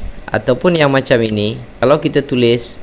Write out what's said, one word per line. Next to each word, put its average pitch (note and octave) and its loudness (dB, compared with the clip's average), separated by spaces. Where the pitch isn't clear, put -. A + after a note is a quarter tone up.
ataupun C#3+ 0
yang C#3 2
macam C3 0
ini, A2 -2
kalau C#3 4
kita D3 0
tulis, A#2+ 2